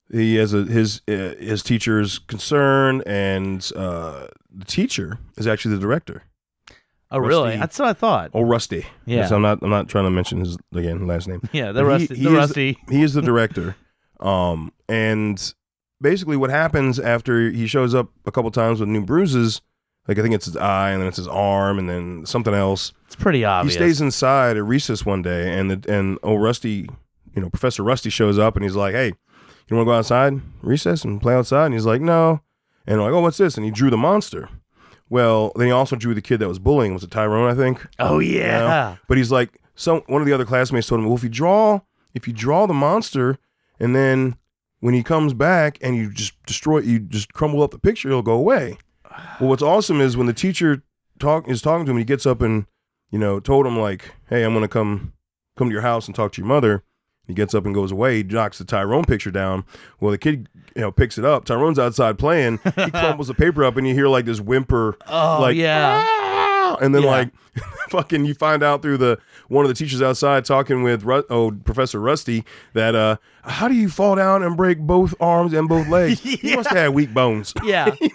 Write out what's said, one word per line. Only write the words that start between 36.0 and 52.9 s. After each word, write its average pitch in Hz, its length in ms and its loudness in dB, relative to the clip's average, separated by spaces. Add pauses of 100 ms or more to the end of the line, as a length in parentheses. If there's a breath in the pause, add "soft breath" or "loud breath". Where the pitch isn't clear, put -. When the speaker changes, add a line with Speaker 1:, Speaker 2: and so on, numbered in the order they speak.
Speaker 1:
the 104 80 -4
kid 123 160 0
that 104 100 0
was 90 100 -6
bullying. 113 340 2
Was 90 120 -8
it 87 60 -14
Tyrone, 110 400 0
I 120 40 0
think? 131 320 -2 (120)
Speaker 2:
Oh, 151 200 0
Speaker 1:
You 170 220 0
know? 170 60 -2
Speaker 2:
yeah. 139 500 0 (120)
Speaker 1:
But 127 100 4
he's 120 120 2
like, 123 300 0 (160)
some, 165 300 0
one 143 140 0
of 151 60 0
the 143 60 4
other 127 120 0
classmates 123 440 0
told 117 120 0
him, 110 60 -2
"Well, 120 100 2
if 117 80 -4
you 120 40 -4
draw, 196 520 2 (340)
if 127 140 -10
you 123 40 -6
draw 139 340 2
the 180 80 0
monster, 143 640 0 (420)
and 120 140 2
then 131 420 2 (440)
when 120 140 2
he 123 80 2
comes 156 320 0
back 151 460 0
and 127 160 -2
you 110 160 -4
just 104 340 -10
destroy, 151 320 0
you 117 220 2
just 101 320 -8
crumble 147 300 0
up 143 100 0
the - 60 -18
picture, 196 300 0
it'll 131 140 0
go 113 120 2
away." 127 440 0 (640 loud breath)
Well, 127 80 2
what's 135 140 2
awesome 165 400 2
is 127 140 2
when 123 100 2
the 120 80 2
teacher 160 480 0 (360)
talk, 151 300 0
is 123 140 -4
talking 160 240 0
to 139 40 -2
him, 123 60 0
and 117 60 0
he - 20 -2
gets 135 220 -2
up 123 160 0
and, 110 240 0 (440)